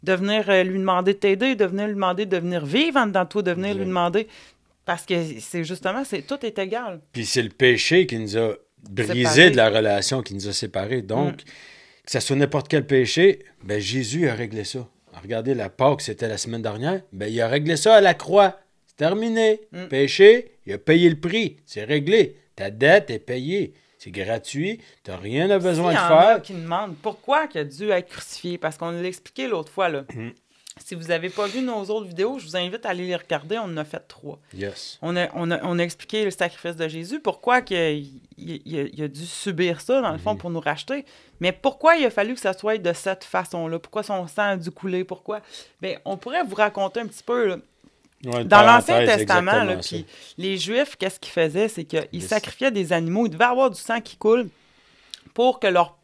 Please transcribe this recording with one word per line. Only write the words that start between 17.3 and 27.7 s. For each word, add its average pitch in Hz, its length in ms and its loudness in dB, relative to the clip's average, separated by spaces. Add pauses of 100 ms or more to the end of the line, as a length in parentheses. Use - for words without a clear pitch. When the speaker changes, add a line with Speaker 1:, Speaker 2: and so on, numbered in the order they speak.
Speaker 2:
il 117 80 -2
a 113 80 0
réglé 151 280 0
ça 214 200 8
à 208 40 12
la 190 140 6
croix. 190 440 2 (280)
C'est - 120 -20
terminé. 220 640 0 (120)
Speaker 1:
Mm. 180 140 -12
Speaker 2:
Péché, 175 680 6 (140)
il 98 80 -6
a - 40 -6
payé 170 300 6
le 160 100 2
prix. 175 380 -4 (100)
C'est 104 180 -10
réglé. 151 520 2 (180)
Ta 98 160 -8
dette 147 400 6
est - 80 -6
payée. 143 540 -4 (260)
C'est - 140 -20
gratuit. 117 680 -6 (220)
T'as 92 140 -12
rien 123 340 -2
à 196 80 4
besoin 175 320 0
Speaker 1:
S'il 156 100 2
Speaker 2:
de 180 40 2
Speaker 1:
y - 80 2
en 156 60 8
a 170 40 10 (120)
Speaker 2:
faire. 208 80 -4
Speaker 1:
qui - 120 -18
demandent 170 480 -8
pourquoi 285 460 -2
que 175 120 -10
Dieu 147 320 -6